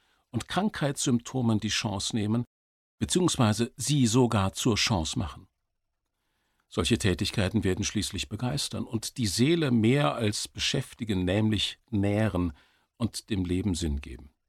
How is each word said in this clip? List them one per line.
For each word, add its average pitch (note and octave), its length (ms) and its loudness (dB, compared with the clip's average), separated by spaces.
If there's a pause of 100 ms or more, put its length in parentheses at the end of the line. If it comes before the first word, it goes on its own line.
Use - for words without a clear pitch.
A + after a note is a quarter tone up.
(300)
und - 180 -6
Krankheitssymptomen C3 1120 0
die G#2+ 80 -4
Chance G2+ 460 -4
nehmen, A2 300 0 (540)
beziehungsweise A#2+ 800 2
sie C3+ 300 2
sogar A2 460 4
zur A#2 220 0
Chance - 440 0
machen. - 280 -6 (1200)
Solche G2+ 300 0
Tätigkeiten G2 680 0
werden F#2+ 200 0
schließlich - 440 -4
begeistern G#2+ 560 -6
und - 340 -6
die A#2+ 80 0
Seele C#3+ 440 2
mehr B2 440 4
als G#2+ 340 -2
beschäftigen, G#2+ 760 -2
nämlich G#2 540 0 (120)
nähren G2+ 600 0 (440)
und - 340 -6
dem F#2+ 140 0
Leben F2+ 300 0
Sinn D2+ 260 -2
geben. C2 300 -16 (180)